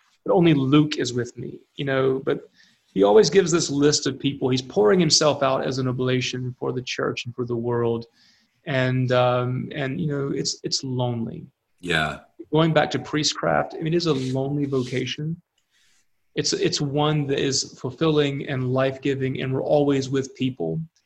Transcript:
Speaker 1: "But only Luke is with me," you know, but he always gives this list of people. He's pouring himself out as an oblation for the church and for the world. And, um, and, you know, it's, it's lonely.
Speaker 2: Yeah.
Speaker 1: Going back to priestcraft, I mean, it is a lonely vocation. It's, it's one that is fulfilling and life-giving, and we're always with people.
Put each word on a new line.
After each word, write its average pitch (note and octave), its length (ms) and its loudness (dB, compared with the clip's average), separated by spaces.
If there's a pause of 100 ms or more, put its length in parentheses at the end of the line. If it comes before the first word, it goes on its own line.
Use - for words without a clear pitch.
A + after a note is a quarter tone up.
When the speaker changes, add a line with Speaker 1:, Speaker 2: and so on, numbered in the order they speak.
(240)
Speaker 1:
"But G3 100 0
only E3+ 200 6
Luke D3 440 4
is A#2+ 220 -2
with A#2 180 -6
me," - 220 -12 (160)
you C#3 100 -6
know, C3+ 400 2
but C#3 120 0 (560)
he F#3+ 100 2
always G3+ 260 8
gives F3 220 4
this E3 180 2
list C#3+ 380 2
of C3 120 -4
people. C3+ 300 -2
He's B2+ 120 0
pouring G3+ 380 2
himself D3+ 420 2
out C3+ 240 0
as C3 120 -4
an C3 100 -2
oblation B2+ 720 -2
for C3+ 140 -4
the B2+ 80 -6
church C3+ 440 -6
and A#2+ 100 -12
for B2 100 -4
the A#2+ 100 -4 (140)
world. A#2 360 -2 (600)
And, B2+ 460 0
um, B2 580 0 (120)
and, C3+ 200 -4
you D#3 60 -2
know, C#3+ 240 -4 (100)
it's, - 220 -6
it's E3 200 -4
lonely. A#2+ 640 -4 (340)
Speaker 2:
Yeah. D#2 400 -2 (320)
Speaker 1:
Going D#3+ 220 4
back D3 180 2
to C3+ 80 -2
priestcraft, D3+ 760 -2
I - 60 -10
mean, D#3+ 120 -2
it F3 40 2
is E3 100 -2
a D#3 60 4
lonely C3+ 520 -2
vocation. C3 720 -4 (960)
It's, - 180 -2
it's E3 280 0
one D3 460 0
that C#3 120 0
is - 400 -2
fulfilling C#3+ 680 0
and B2+ 240 -2
life-giving, C3+ 680 0
and C3 120 -4
we're C3 100 -2
always C#3+ 460 2
with C3 260 -4
people. B2+ 460 -4 (240)